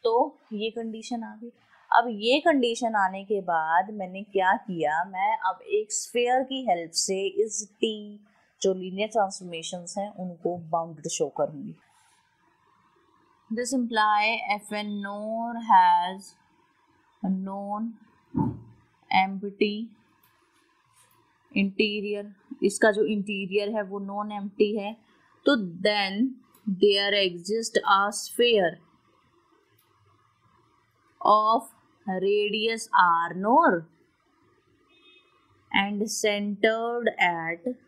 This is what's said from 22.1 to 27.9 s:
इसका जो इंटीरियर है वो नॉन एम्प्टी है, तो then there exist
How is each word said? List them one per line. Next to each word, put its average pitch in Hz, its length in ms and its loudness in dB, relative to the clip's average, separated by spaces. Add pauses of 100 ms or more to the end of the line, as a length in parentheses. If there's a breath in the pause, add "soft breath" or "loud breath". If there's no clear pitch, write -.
इसका 208 280 4
जो 208 200 2
इंटीरियर 202 640 -2
है 214 140 -2
वो 202 100 -8
नॉन 202 320 -8
एम्प्टी 208 460 -2
है, 202 140 -4 (540 soft breath)
तो 277 100 6 (280)
then 202 420 2 (560)
there 202 320 4
exist 196 640 0 (160)